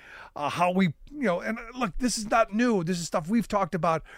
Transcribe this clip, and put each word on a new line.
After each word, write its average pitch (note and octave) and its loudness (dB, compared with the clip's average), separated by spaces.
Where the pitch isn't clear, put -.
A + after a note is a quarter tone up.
uh, C#3+ -2
how F3 2
we, F3+ 4
you C#4+ -6
know, F#3 2
and, A3 -4
uh, B3 -10
look, A#3+ -2
this A#3 0
is G#3+ -8
not A3+ 2
new. A3 2
This F3 -2
is E3 -6
stuff E3 -2
we've A3 2
talked G3 0
about D#3+ 0